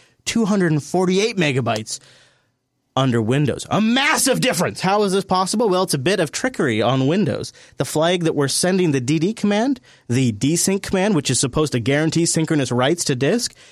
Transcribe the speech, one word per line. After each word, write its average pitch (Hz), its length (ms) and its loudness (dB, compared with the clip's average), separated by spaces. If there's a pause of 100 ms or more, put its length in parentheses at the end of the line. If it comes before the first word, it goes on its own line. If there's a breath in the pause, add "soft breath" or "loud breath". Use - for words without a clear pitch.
(240 soft breath)
two 233 200 0
hundred 185 280 2
and 143 100 0
forty-eight 190 540 0
megabytes 123 640 -2 (960 soft breath)
under 127 260 2
Windows. 127 500 0
A 160 80 0
massive 262 600 0
difference! 165 400 -2
How 202 220 2
is 196 100 0
this 196 120 0
possible? 190 440 0
Well, 180 140 2
it's 185 120 -2
a 147 40 0
bit 175 220 0
of 190 120 -2
trickery 147 480 -2
on 131 260 2
Windows. 156 460 -2 (240 loud breath)
The 147 80 -4
flag 170 400 0
that 160 100 0
we're 139 140 0
sending 180 440 0
the 135 80 0
D 147 180 -2
D 175 160 0
command, 220 460 0 (280 soft breath)
the 120 240 2
desync 156 500 0
command, 190 320 0
which 139 160 0
is 123 100 0
supposed 147 320 -2
to 127 80 -2
guarantee 151 460 0
synchronous 156 440 0
writes 131 340 0
to 139 120 -2
disk, 160 380 -2 (180 loud breath)